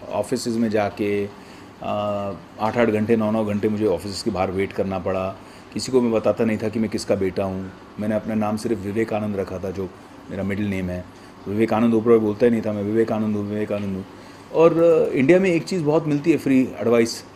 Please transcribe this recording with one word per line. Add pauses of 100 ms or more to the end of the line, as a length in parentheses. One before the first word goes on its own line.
(120)
Offices
में
जाके, (560)
अ, (720)
आठ-आठ
घंटे,
नौ-नौ
घंटे
मुझे
ऑफिस
के
बाहर
wait
करना
पड़ा। (380)
किसी
को
मैं
बताता
नहीं
था
कि
मैं
किसका
बेटा
हूँ। (280)
मैंने
अपना
नाम
सिर्फ
विवेकानंद
रखा
था,
जो (400)
मेरा
middle
name
है। (440)
विवेकानंद
ओबरॉय
बोलता
ही
नहीं
था,
"मैं
विवेकानंद
हूँ,
विवेकानंद
हूँ।" (460)
और,
अ,
India
में
एक
चीज़
बहुत
मिलती
है,
free (120)
advice। (120)